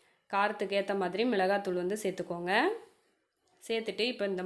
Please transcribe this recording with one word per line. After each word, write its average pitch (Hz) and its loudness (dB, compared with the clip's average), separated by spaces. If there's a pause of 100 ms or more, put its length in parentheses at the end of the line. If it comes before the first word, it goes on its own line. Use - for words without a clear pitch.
(360)
காரத்துக்கு 202 0
ஏத்த 196 -2
மாதிரி 190 0 (100)
மிளகாத்தூள் 190 2
வந்து 208 -2
சேர்த்துக்கோங்க. 175 -4 (1120)
சேர்த்துட்டு 220 -2
இப்போ 220 -2
இந்த 180 -2